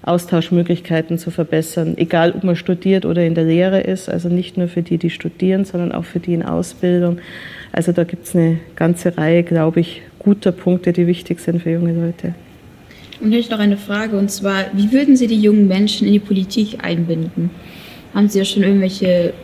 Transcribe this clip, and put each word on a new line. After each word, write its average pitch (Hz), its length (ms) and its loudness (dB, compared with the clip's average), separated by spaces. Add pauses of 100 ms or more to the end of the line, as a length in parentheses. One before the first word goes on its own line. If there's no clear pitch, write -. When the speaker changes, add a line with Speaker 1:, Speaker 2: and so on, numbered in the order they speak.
Speaker 1:
Austauschmöglichkeiten 170 1160 0
zu 170 140 -8
verbessern, 165 640 -2
egal 170 380 2
ob - 100 -8
man 175 140 2
studiert 190 480 0
oder 170 200 0
in 165 100 0
der 165 100 2
Lehre 180 340 2
ist, 185 300 -4
also 175 180 -4
nicht 175 300 -2
nur 175 100 0
für 175 140 -4
die, 170 160 -2
die 170 120 -2
studieren, 190 540 -2
sondern 175 300 -4
auch 170 100 -4
für 175 160 -6
die 175 140 -4
in 170 100 -2
Ausbildung. 175 760 0 (520)
Also 175 220 0
da 170 100 2
gibt's - 320 -8
eine 165 220 4 (180)
ganze 170 420 0
Reihe, 170 260 4
glaube 165 380 2
ich, - 200 -6 (160)
guter 202 340 2
Punkte, 180 400 0
die 175 140 2
wichtig 175 340 -2
sind 170 220 -2
für 165 100 -4
junge 170 220 0
Leute. 170 400 -4 (880)
Speaker 2:
Und 214 100 2
hier 233 200 2
noch 214 80 -4
eine 202 180 2
Frage, 208 400 -4
und 196 140 0
zwar, 196 420 -2
wie 202 180 2
würden 269 240 4
Sie 247 120 2
die 220 120 0
jungen 208 280 6
Menschen 202 400 2
in 202 60 4
die 208 60 6
Politik 202 640 -2
einbinden? 170 680 -2 (640)
Haben 208 140 4
Sie 196 120 0
da 190 60 2
schon 202 180 0
irgendwelche 185 680 2 (100)